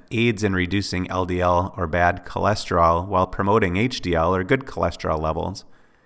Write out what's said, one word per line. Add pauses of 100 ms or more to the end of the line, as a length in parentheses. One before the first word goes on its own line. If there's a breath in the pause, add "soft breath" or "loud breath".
(100)
aids
in
reducing
L
D
L
or
bad
cholesterol
while
promoting
H
D
L
or
good
cholesterol
levels. (400 soft breath)